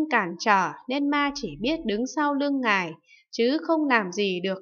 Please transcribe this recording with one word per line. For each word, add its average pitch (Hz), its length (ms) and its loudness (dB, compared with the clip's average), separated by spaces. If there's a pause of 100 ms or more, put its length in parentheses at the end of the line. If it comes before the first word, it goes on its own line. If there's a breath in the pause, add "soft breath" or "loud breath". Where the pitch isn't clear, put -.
(100)
cản 208 180 2 (100)
trở 190 320 2 (180)
nên 285 220 0
ma 285 240 2
chỉ 208 140 -8 (120)
biết 311 240 0
đứng 220 220 -2 (100)
sau 294 180 0
lưng 277 260 0
Ngài, 190 320 0 (400 soft breath)
chứ 254 300 2
không 311 260 0
làm 208 240 2
gì 190 280 -2
được 190 220 -2